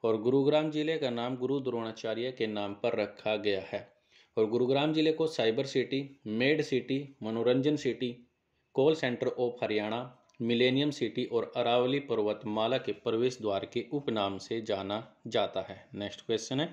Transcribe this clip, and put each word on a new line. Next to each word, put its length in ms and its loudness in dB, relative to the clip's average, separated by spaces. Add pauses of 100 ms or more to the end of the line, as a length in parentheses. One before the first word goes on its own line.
और 180 4
गुरुग्राम 500 4
जिले 260 0
का 120 0
नाम 280 -2
गुरु 220 0
द्रोणाचार्य 720 -4
के 160 -2
नाम 260 -4
पर 220 0
रखा 420 -2
गया 260 0
है। 160 -6 (580)
और 80 4
गुरुग्राम 480 2
जिले 180 4
को 160 0
साइबर 380 2
सिटी, 360 0 (260)
मेड 340 2
सिटी, 380 0 (240)
मनोरंजन 520 2
सिटी, 360 -2 (640)
कॉल 200 6
सेंटर 340 -2
of 340 -2
हरियाणा, 680 -4 (100)
मिलेनियम 520 2
सिटी 340 -2
और 320 -2
अरावली 440 2
पर्वतमाला 760 0
के 160 -4
प्रवेश 480 -2
द्वार 260 -2
के 260 -4
उपनाम 460 0
से 240 -4
जाना 400 -2 (240)
जाता 360 0
है। 200 -12 (120)
नेक्स्ट 300 -8
क्वेश्चन 340 -2
है 140 0